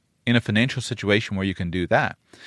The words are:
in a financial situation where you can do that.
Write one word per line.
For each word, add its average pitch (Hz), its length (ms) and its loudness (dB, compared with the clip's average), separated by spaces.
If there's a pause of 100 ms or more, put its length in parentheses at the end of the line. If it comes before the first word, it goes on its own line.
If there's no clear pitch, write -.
(260)
in 120 100 2
a 117 60 6
financial 117 400 0
situation 104 540 -2
where 95 100 -2
you 95 100 -2
can 87 160 -6
do 87 160 -2
that. 113 300 0 (300)